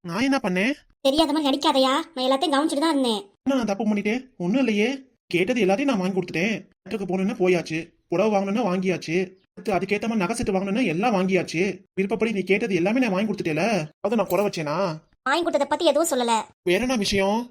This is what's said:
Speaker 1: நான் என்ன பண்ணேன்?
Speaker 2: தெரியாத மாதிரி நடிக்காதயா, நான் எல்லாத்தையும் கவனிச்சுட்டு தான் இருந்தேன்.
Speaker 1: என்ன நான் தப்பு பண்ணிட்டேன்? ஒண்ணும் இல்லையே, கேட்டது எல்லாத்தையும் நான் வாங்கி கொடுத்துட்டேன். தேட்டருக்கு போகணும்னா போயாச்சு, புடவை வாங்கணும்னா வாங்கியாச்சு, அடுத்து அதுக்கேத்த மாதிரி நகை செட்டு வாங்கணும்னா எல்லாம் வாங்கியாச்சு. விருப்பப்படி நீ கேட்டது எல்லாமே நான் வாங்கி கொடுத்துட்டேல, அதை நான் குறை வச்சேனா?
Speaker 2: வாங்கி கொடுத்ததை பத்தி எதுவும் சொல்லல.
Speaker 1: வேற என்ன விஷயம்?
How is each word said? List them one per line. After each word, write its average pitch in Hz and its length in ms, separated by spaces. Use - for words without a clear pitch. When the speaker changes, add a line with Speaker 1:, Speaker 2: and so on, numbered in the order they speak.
Speaker 1:
நான் 196 220
என்ன 269 120
பண்ணேன்? 202 360
Speaker 2:
தெரியாத 294 260
மாதிரி 294 180
நடிக்காதயா, 269 440
நான் 254 180
எல்லாத்தையும் 269 280
கவனிச்சுட்டு 302 300
தான் 330 100
இருந்தேன். 233 280
Speaker 1:
என்ன 269 140
நான் 220 140
தப்பு 208 140
பண்ணிட்டேன்? 214 360
ஒண்ணும் 196 260
இல்லையே, 220 260
கேட்டது 190 320
எல்லாத்தையும் 220 280
நான் 196 100
வாங்கி 185 160
கொடுத்துட்டேன். 185 380
தேட்டருக்கு 190 340
போகணும்னா 190 300
போயாச்சு, 170 400
புடவை 202 240
வாங்கணும்னா 196 360
வாங்கியாச்சு, 180 500
அடுத்து - 240
அதுக்கேத்த 202 320
மாதிரி 220 160
நகை 226 120
செட்டு 220 200
வாங்கணும்னா 196 320
எல்லாம் 202 280
வாங்கியாச்சு. 180 460
விருப்பப்படி 220 380
நீ 190 100
கேட்டது 190 360
எல்லாமே 214 240
நான் 208 120
வாங்கி 208 140
கொடுத்துட்டேல, 170 360
அதை 220 160
நான் 196 140
குறை 190 140
வச்சேனா? 156 320
Speaker 2:
வாங்கி 302 180
கொடுத்ததை 294 260
பத்தி 359 220
எதுவும் 311 200
சொல்லல. 240 220
Speaker 1:
வேற 190 120
என்ன 254 160
விஷயம்? 202 420